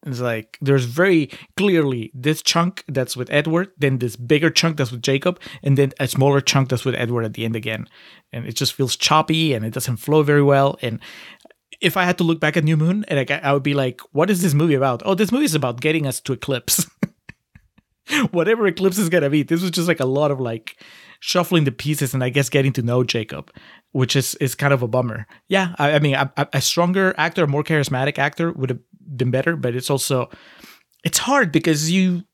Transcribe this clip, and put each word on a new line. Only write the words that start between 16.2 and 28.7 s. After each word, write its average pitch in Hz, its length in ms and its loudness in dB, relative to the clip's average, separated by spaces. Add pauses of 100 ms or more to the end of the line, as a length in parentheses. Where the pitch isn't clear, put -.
to - 120 -4
Eclipse. 127 580 -4
<laughs> - 1400 -6
Whatever 202 360 2
Eclipse 180 320 0
is 180 100 0
gonna 156 220 2
be. 151 100 2
This 165 220 0
was 185 80 -2
just, 165 160 -2
like, 165 120 0
a 135 60 0
lot 139 240 0
of, 139 100 -2
like, 117 380 -8 (420)
shuffling 175 440 2
the 139 80 2
pieces 143 420 -4
and 127 100 0
I 123 60 0
guess 135 200 0
getting 139 240 2
to 127 100 -2
know 120 200 2
Jacob, 107 480 -6 (420)
which 127 220 0
is, 135 200 -2
is 135 180 -2
kind 143 200 0
of 127 100 0
a 123 40 -4
bummer. 113 380 -4 (220)
Yeah, 190 320 0
I, 147 140 2
I 147 60 6
mean, 147 140 2
a, 139 240 0
a, 143 160 -2
a 139 80 0
stronger 185 560 0
actor, 165 280 0
a - 20 0
more 143 160 -2
charismatic 143 560 -2
actor 156 320 -2
would 131 180 -6